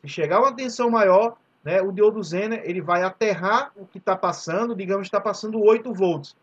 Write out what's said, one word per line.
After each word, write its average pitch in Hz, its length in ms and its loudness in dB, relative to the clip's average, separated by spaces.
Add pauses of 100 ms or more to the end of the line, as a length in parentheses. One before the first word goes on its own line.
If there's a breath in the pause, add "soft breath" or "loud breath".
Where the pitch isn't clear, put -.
Se 147 60 -16
chegar 165 320 0
uma 262 140 2
tensão 247 360 -4
maior, 220 460 4 (280)
né, 175 160 0
o 190 120 -2
diodo 214 300 2
Zener, 196 420 -4
ele 175 160 -4
vai 175 220 0
aterrar 202 720 -2
o 196 100 -20
que - 140 -20
tá 190 160 -2
passando, 214 580 -4
digamos, 190 340 -4
tá 202 120 -2
passando 214 420 -6
oito 226 300 4
volts. 175 500 -2